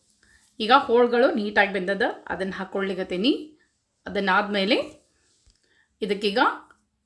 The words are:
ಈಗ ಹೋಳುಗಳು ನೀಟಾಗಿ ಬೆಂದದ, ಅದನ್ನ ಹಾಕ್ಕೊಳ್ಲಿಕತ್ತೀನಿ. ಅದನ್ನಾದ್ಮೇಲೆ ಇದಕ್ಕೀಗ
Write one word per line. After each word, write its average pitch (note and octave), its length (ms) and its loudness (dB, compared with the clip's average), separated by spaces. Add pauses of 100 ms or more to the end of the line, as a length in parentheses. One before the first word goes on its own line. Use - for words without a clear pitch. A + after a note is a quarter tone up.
(600)
ಈಗ A3 120 0
ಹೋಳುಗಳು A#3+ 600 4
ನೀಟಾಗಿ G#3 420 0
ಬೆಂದದ, G3 280 -4 (260)
ಅದನ್ನ F#3+ 280 -6
ಹಾಕ್ಕೊಳ್ಲಿಕತ್ತೀನಿ. F#3+ 1040 -4 (460)
ಅದನ್ನಾದ್ಮೇಲೆ G3 720 0 (1200)
ಇದಕ್ಕೀಗ G3+ 380 -2 (680)